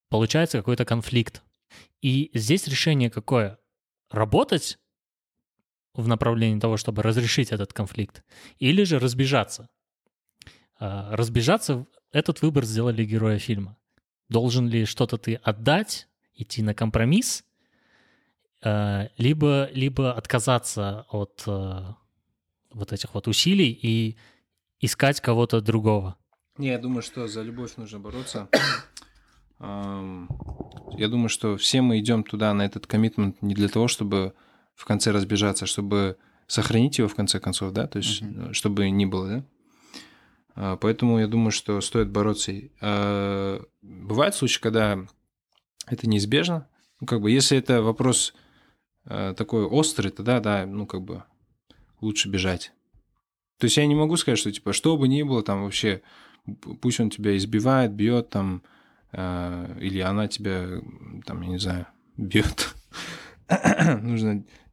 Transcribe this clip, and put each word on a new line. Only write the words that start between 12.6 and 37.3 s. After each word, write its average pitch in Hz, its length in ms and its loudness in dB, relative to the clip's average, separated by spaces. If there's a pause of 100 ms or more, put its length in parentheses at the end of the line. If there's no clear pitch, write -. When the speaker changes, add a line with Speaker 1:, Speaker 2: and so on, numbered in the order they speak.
Speaker 1:
сделали 113 400 0
герои 110 340 2
фильма. 101 380 -4 (520)
Должен 120 400 2
ли 113 180 2
что-то 120 320 -2
ты 113 180 -4
отдать, 120 720 0 (260)
идти - 280 -6
на 104 120 0
компромисс, 117 680 0 (1200)
а, 104 440 0 (100)
либо, 139 540 4
либо 131 420 0
отказаться 113 960 -2
от, 101 360 -6
э, 95 340 -4 (920)
вот 104 200 -8
этих - 220 -8
вот 104 140 -4
усилий 165 420 4
и 113 460 0 (640)
искать - 400 0
кого-то 117 400 2
другого? 107 560 0 (420)
Speaker 2:
Не, 139 100 -4
я 123 100 -2
думаю, 123 240 -4
что 120 260 -10
за 110 140 -8
любовь 117 340 -12
нужно 107 240 -14
бороться. 110 520 -10
<coughs> - 1080 -4
Ам, 98 680 -10 (680)
я 107 100 2
думаю, 117 200 2
что 107 280 -2
все 131 260 2
мы 117 180 6
идем 110 240 2
туда, 107 300 0
на 101 100 2
этот 101 220 -6
коммитмент, 107 560 2
не 101 120 0
для 101 140 4
того, 110 200 4
чтобы 98 460 0 (400)
в - 120 -20
конце 104 260 2
разбежаться, 101 520 0
а 101 40 -4
чтобы 101 480 -2 (320)
сохранить 117 500 2
его, 113 100 4
в - 60 -6
конце 98 260 -2